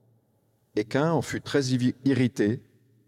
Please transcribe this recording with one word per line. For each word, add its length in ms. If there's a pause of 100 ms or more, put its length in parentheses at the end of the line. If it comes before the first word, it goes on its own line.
(760)
Et 100
Caïn 260
en 100
fut 180
très 280
ivi-, 360
irrité. 580 (460)